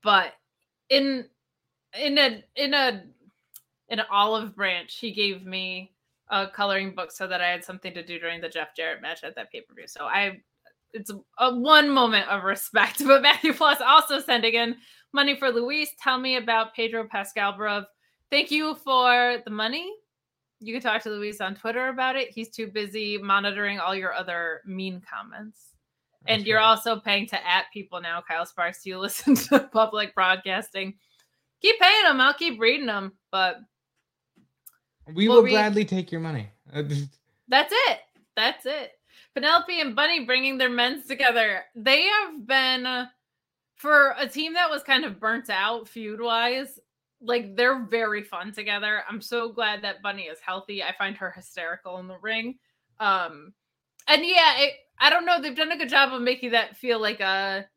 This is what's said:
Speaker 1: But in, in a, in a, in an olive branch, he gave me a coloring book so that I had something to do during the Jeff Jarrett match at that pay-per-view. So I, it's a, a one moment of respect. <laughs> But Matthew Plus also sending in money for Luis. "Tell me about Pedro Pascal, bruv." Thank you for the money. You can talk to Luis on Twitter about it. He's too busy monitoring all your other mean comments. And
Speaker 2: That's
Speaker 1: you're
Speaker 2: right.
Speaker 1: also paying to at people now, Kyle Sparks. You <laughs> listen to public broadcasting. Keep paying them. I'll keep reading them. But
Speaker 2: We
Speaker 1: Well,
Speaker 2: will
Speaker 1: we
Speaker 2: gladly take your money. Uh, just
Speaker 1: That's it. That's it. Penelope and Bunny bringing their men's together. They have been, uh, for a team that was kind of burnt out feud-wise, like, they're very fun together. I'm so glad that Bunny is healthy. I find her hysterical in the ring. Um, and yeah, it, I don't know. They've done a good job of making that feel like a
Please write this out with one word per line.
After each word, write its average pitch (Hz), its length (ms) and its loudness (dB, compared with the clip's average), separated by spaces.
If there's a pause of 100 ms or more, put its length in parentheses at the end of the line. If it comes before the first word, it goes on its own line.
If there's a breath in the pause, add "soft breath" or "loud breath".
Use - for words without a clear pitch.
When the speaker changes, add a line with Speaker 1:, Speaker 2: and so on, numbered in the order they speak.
Speaker 1:
But 196 320 4 (540)
in, 269 400 0 (680)
in 285 200 0
a, 247 260 0 (100)
in 277 200 -2
a, 247 300 0 (840)
in 220 100 -6
an 214 120 -4
olive 214 440 0
branch, 185 440 -6
he 226 120 -8
gave 196 340 -4
me 185 500 -10 (340)
a 196 180 -2
coloring 196 480 -2
book 180 160 -8
so 190 160 -10
that 180 140 -4
I 175 80 0
had 175 160 -4
something 185 300 -14
to 170 100 -12
do 170 140 -12
during 170 220 -8
the 165 80 -8
Jeff 160 280 -10
Jarrett 165 260 -6
match 160 220 -10
at 247 100 -12
that 107 160 -14
pay-per-view. - 380 -20
So - 160 -14
I, 190 360 -2 (520)
it's 214 180 -12
a, 202 100 -14 (180)
a 247 160 2
one 294 360 6
moment 226 380 2
of 190 160 -4
respect. 196 560 0
<laughs> 277 60 -2
But 269 160 8
Matthew 285 320 4
Plus 285 260 4
also 294 400 4
sending 226 340 0
in 233 220 0 (360 soft breath)
money 277 240 2
for 269 140 0
Luis. 269 480 -2
"Tell 262 200 0
me 254 180 -2
about 226 380 0
Pedro 226 320 -4
Pascal, 202 480 -4
bruv." 202 320 -4 (440)
Thank 294 200 0
you 311 260 -2
for 247 680 4
the 220 60 -12
money. 247 400 -6 (680)
You 214 120 -12
can 247 100 -8
talk 226 200 0
to 220 80 -8
Luis 208 300 -8
on 196 140 -6
Twitter 233 340 -4
about 262 280 -2
it. 254 140 -6
He's 226 200 -12
too 220 180 -10
busy 208 500 -6
monitoring 202 600 -2
all 180 140 -2
your 185 200 -6
other 170 520 -6
mean 190 340 -8
comments. - 720 -18 (520)
And 220 140 0
Speaker 2:
That's 208 80 -6
Speaker 1:
you're 220 100 4
Speaker 2:
right. 220 60 4
Speaker 1:
also 220 360 2
paying 202 280 -2
to - 180 -6
at 180 260 0
people 190 280 -12
now, 170 260 -8
Kyle 165 180 -4
Sparks. 175 400 -6
You 185 140 -10
<laughs> 190 80 -6
listen 269 280 2
to - 260 4
public 214 540 -2
broadcasting. 190 800 -2 (680)
Keep 453 180 4
paying 392 240 6
them. 277 160 4
I'll 277 140 4
keep 285 260 -4
reading 262 260 2
them. 196 260 -6 (180)
But 185 300 0 (1500)
Speaker 2:
We 202 140 4
Speaker 1:
Well, 240 100 10
Speaker 2:
will 220 60 10
Speaker 1:
we 254 60 2
Speaker 2:
gladly 214 340 2
take 185 280 -4
your 165 80 -6
money. 143 280 -6 (240)
Uh, 147 100 -6
just 143 360 -6 (300)
Speaker 1:
That's 277 240 4 (160)
it. - 120 -2 (360)
That's 240 300 -2
it. 285 260 -8 (420 soft breath)
Penelope 339 460 2
and 254 160 -2
Bunny 302 280 2
bringing 262 340 0
their 254 120 2
men's 247 360 -2
together. 233 580 2 (100)
They 262 280 4
have 370 440 -2
been, 262 400 0
uh, 254 200 -6 (720)
for 285 420 6
a 269 100 -2
team 311 260 -6
that 349 160 2
was 294 120 -4
kind 277 220 2
of 202 160 -8
burnt 226 280 -2
out 220 400 -2
feud-wise, 233 880 -2 (420)
like, 226 360 -4
they're 247 280 2
very 214 380 -2
fun 202 300 -10
together. 208 560 -2
I'm 208 120 -8
so 233 280 -4
glad 208 340 -4
that 196 200 -8
Bunny 196 220 -6
is 160 160 -14
healthy. 190 420 -8
I 170 160 -4
find 196 180 -4
her 185 140 -8
hysterical 180 680 -12
in 185 80 -16
the 185 120 -18
ring. 226 400 -8 (420)
Um, 180 540 -2 (520)
and 302 180 4
yeah, 330 340 4
it, 277 160 2 (240)
I 285 120 8
don't 339 140 2
know. 349 160 2
They've 269 140 -6
done 311 180 -2
a 311 60 -6
good 294 100 -4
job 277 240 4
of 247 100 -6
making 254 280 -2
that 226 260 0
feel 233 240 -2
like 214 200 -4
a 196 460 -2 (100)